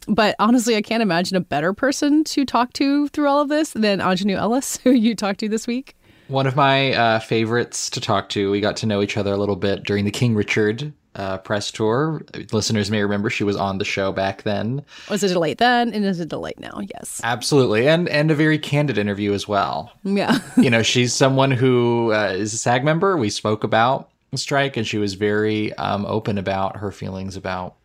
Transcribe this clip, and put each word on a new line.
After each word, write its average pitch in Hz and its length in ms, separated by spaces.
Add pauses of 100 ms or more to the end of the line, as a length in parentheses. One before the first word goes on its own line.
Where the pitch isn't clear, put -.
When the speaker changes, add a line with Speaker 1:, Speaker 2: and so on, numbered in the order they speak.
Speaker 1:
<laughs> - 40
but 208 320
honestly, 233 360
I 208 60
can't 226 220
imagine 185 340
a 180 40
better 156 320
person 294 520
to - 200
talk 247 280
to 285 360
through 294 200
all 277 120
of 294 60
this 302 240
than 208 280
Aunjanue 185 380
Ellis, 233 400
<laughs> - 60
who 254 80
you 233 240
talked 196 260
to 214 80
this 220 160
week. 240 300 (320)
Speaker 2:
One 135 200
of 131 100
my, 135 360
uh, 113 260
favorites 113 720
to 123 100
talk 98 280
to. 98 220
We 101 80
got 101 180
to - 80
know 101 160
each 101 140
other 101 160
a 98 60
little 101 180
bit 98 280
during 101 200
the 101 80
King 120 240
Richard, 110 560 (240)
uh, 98 240
press 104 300
tour. 135 540 (300)
Listeners 104 360
may 107 140
remember 101 260
she - 140
was 101 140
on 98 200
the 98 80
show 98 280
back 95 300
then. 110 400 (280)
Speaker 1:
Was 202 100
it 202 80
a 180 40
delight 175 260
then, 240 340
and 208 120
is 190 160
a 170 40
delight - 340
now, - 200 (160)
yes. - 300
Speaker 2:
Absolutely, 120 640
and, 165 200
and 151 220
a 156 40
very 156 220
candid 147 400
interview 104 360
as 98 140
well. 95 440 (120)
Speaker 1:
Yeah. 196 440
<laughs> - 100
Speaker 2:
You 190 140
know, 113 100
she's 123 320
someone 135 380
who, 120 640
uh, 104 220
is 107 180
a 113 40
sag 127 280
member. 165 320
We 110 120
spoke 107 360
about 117 440 (220)
the 139 80
strike, 139 380
and 110 100
she 110 100
was 104 180
very, 107 580
um, 98 340
open 107 320
about 95 380
her 104 140
feelings 95 440
about 92 500